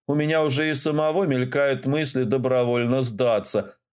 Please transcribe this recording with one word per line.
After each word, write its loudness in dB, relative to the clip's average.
у -2
меня 2
уже 0
и 0
самого 0
мелькают 0
мысли 0
добровольно 0
сдаться -2